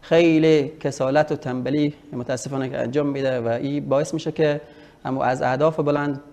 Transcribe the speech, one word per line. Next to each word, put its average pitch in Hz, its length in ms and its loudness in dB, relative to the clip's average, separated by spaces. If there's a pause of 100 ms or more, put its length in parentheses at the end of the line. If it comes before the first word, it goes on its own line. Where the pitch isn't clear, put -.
خیلی 160 760 4
کسالت 143 520 0
و 151 40 -2
تنبلی 139 580 -2 (200)
متاسفانه 131 560 -6
که 135 80 -8
انجام 131 300 -2
می‌ده 135 320 -2
و 117 80 -4
این 139 420 -4
باعث 143 240 0
می‌شه 156 180 -4
که 147 300 0 (440)
هم 135 120 -4
از 131 240 0
اهداف 143 380 2
بلند 143 420 0 (120)